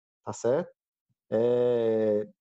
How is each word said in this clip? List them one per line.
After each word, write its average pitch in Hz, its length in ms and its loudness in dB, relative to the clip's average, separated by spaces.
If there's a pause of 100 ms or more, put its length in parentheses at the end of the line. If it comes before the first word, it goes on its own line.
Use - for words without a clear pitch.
(240)
tá 107 80 -8
certo? 139 380 -2 (600)
É, 113 960 0 (120)